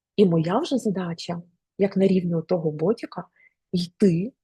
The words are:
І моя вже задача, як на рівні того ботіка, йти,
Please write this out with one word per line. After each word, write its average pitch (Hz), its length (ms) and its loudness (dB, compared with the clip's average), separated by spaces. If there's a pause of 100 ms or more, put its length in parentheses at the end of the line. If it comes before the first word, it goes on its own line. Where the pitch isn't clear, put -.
(160)
І 208 100 6
моя 170 340 2
вже 302 180 -2
задача, 175 640 -6 (360)
як 196 200 0
на 190 100 4
рівні 175 400 0
того 160 240 0
ботіка, 175 560 -4 (440)
йти, 180 640 0 (100)